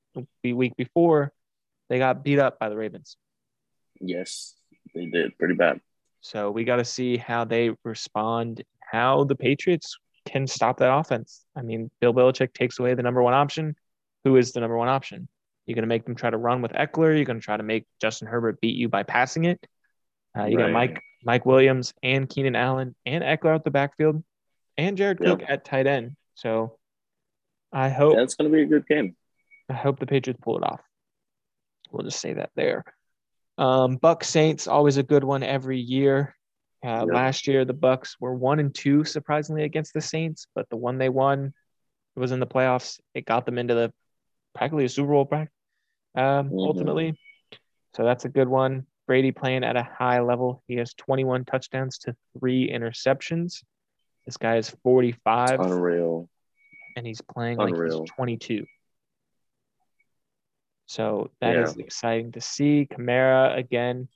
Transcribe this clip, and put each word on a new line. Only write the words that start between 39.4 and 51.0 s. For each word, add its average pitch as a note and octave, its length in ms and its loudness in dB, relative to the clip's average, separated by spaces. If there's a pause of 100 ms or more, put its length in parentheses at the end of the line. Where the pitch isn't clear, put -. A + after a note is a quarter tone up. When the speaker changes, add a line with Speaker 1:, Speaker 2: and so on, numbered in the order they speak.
Speaker 1:
against D#3 300 -6
the D#3 80 -4
Saints, D#3+ 540 -6
but - 140 -6
the A#2 60 -8
one B2 220 -4
they C3 120 0
won, C#3 440 0 (640)
it B2+ 40 -12
was B2+ 120 -2
in B2+ 80 -2
the A#2+ 80 -2
playoffs. B2+ 520 0 (140)
It B2+ 120 -10
got A#2 200 0
them B2 140 -4
into A#2+ 160 0
the, A#2 180 0 (640)
practically C#3+ 300 -2
a A#2+ 40 0
Super C#3+ 220 -2
Bowl, C#3 140 4
prac-, D3+ 260 -4 (640)
um, C#3 340 2
Speaker 2:
Mm-hmm. - 100 -4
Speaker 1:
ultimately. D#3+ 600 -2 (760)
So A2+ 80 -2
that's B2 220 2
a B2+ 40 -4
good C3+ 200 2
one. C3 360 0 (220)
Brady C3 240 4
playing C3 320 -2
at A#2+ 140 0
a A#2+ 60 -2
high B2 380 0
level. B2 460 -2
He B2 80 -6
has A#2+ 200 -4
twenty-one C3 500 -2